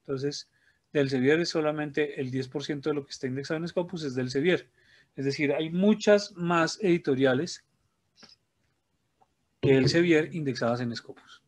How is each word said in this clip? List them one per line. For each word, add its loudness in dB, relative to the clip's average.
Entonces, -8
del 2
Elsevier 2
es -2
solamente -2
el -6
diez -4
por -8
ciento -6
de 0
lo -4
que -20
está -10
indexado -6
en -6
Scopus -6
es -6
del -2
Elsevier. 0
Es -4
decir, 0
hay -2
muchas 4
más 0
editoriales 2
que 6
Elsevier 4
indexadas -2
en -4
Scopus. -18